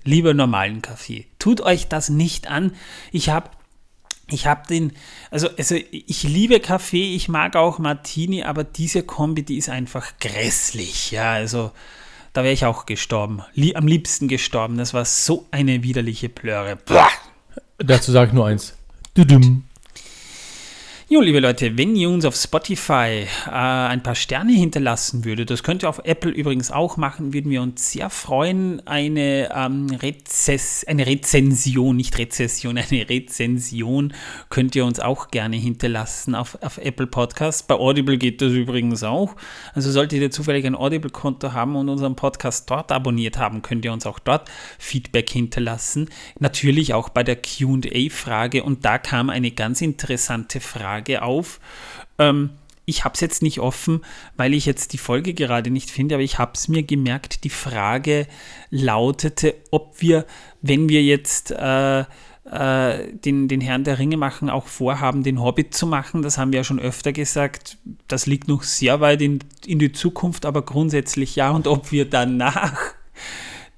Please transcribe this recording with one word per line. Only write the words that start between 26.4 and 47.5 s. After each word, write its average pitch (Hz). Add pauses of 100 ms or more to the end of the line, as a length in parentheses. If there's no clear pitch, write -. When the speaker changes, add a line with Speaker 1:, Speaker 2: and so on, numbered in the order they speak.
Speaker 1:
auch 170
machen, 143
würden 147
wir 131
uns 123
sehr -
freuen. 180
Eine, 143
ähm, 135
Rezess-, 139
eine 143
Rezension, 135
nicht 123
Rezession, 120
<laughs> 120
eine 120
Rezension 123 (360)
könnt 127
ihr 131
uns 120
auch -
gerne 113
hinterlassen 117
auf, 120
auf -
Apple 135
Podcasts. 143
Bei 135
Audible 135
geht 123
das 131
übrigens 120
auch. 151 (380)
Also 139
solltet 143
ihr 139
zufällig 143
ein 127
Audible-Konto 143
haben 131
und 139
unseren 139
Podcast -
dort 143
abonniert 120
haben, 110
könnt 117
ihr 117
uns 110
auch 104
dort - (300)
Feedback -
hinterlassen. 120 (300)
Natürlich 143
auch 113
bei 123
der 120
Q 131